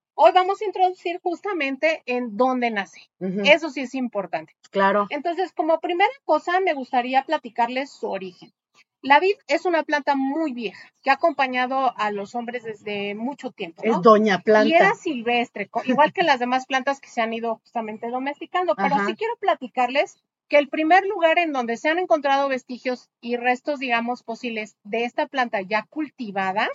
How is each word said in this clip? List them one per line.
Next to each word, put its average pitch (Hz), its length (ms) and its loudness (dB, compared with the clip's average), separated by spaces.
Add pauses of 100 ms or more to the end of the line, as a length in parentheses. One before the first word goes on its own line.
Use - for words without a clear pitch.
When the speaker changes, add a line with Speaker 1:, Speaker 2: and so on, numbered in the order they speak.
(140)
Speaker 1:
hoy 339 180 6
vamos 370 300 2
a - 20 -6
introducir 370 580 -2
justamente 311 840 -2
en 247 300 -4
dónde 247 340 0
nace. 202 300 -8 (200)
Speaker 2:
Ujú. 190 240 -4
Speaker 1:
Eso 294 260 4
sí 285 120 -10
es 247 120 -8
importante. 190 600 -6 (160)
Speaker 2:
Claro. 202 400 2
Speaker 1:
Entonces, 330 420 -4
como 320 280 0
primera 359 300 0 (140)
cosa, 349 360 0
me 359 140 0
gustaría 254 500 -2
platicarles 254 680 -4
su - 180 -10
origen. 190 440 -12 (520)
La 277 140 6
vid 381 160 2 (140)
es 320 180 0
una 330 160 0
planta 294 320 0
muy 277 380 -2
vieja 233 360 -10 (140)
que 269 80 2
ha 269 40 4
acompañado 262 840 0
a 208 140 -2
los 202 240 -8
hombres 240 260 -8
desde 208 540 -8
mucho 247 340 -8
tiempo, 175 340 -12
¿no? 226 120 2
Speaker 2:
Es 185 40 -2
doña 214 380 6
planta. 214 300 4
Speaker 1:
Y 320 60 4
era 381 200 6
silvestre, 240 720 -4
co-, 233 160 -6
igual 277 280 4
que 381 100 0
las 285 160 2
demás 247 280 -2
plantas 269 340 -2
que - 80 -20
se - 120 -6
han 226 140 -2
ido 226 300 -4
justamente 220 460 -8
domesticando. 294 640 -4
Pero - 180 0
Speaker 2:
Ajá. - 140 0
Speaker 1:
sí - 80 -4
quiero 453 240 -4
platicarles 277 800 -2 (300)
que 294 100 6
el 294 100 2
primer 311 360 4
lugar 349 360 2
en 330 120 0
donde 233 260 -2
se 302 100 -2
han 330 100 0
encontrado 277 500 2
vestigios 254 600 -6 (120)
y 240 160 -4
restos, 247 440 -2
digamos, 240 420 -2
fósiles 226 640 -8
de 226 180 -4
esta 294 240 -4
planta 240 360 -2
ya 214 280 -2
cultivada 208 840 -4